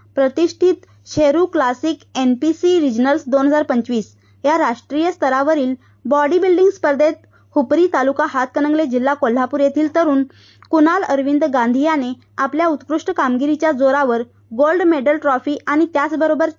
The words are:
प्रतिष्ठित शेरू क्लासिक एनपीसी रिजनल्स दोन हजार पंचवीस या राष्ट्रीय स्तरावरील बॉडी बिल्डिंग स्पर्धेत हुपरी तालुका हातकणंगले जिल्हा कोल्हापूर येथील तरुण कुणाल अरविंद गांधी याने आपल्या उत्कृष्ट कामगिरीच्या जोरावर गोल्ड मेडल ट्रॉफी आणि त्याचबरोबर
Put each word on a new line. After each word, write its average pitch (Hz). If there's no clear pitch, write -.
प्रतिष्ठित 330
शेरू 302
क्लासिक 294
एनपीसी 311
रिजनल्स 269
दोन 269
हजार 302
पंचवीस 240
या 311
राष्ट्रीय 302
स्तरावरील 277
बॉडी 294
बिल्डिंग 370
स्पर्धेत 302
हुपरी 302
तालुका 277
हातकणंगले 294
जिल्हा 254
कोल्हापूर 254
येथील 294
तरुण 302
कुणाल 320
अरविंद 285
गांधी 254
याने 285
आपल्या 277
उत्कृष्ट 311
कामगिरीच्या 294
जोरावर 262
गोल्ड 320
मेडल 302
ट्रॉफी 285
आणि 302
त्याचबरोबर 311